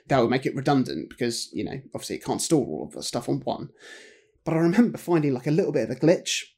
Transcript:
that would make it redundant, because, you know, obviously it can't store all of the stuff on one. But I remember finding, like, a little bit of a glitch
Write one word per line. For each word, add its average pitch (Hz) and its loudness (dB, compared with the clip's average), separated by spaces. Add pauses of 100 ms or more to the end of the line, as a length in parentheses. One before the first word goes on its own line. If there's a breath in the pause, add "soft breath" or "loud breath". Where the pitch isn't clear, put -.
that 135 4
would 117 4
make 131 0
it - -4
redundant, 131 0
because, - -6
you - -6
know, - -8 (140)
obviously - -8
it - -10
can't - -4
store 147 2
all 73 -8
of - -14
the 71 -12
stuff - -6
on 139 -2
one. - -6 (720 loud breath)
But 160 -2
I 160 2
remember 190 4
finding, 151 2
like, 127 -4
a 151 0
little 156 2
bit 117 0
of 127 -2
a - -10
glitch - 2 (140)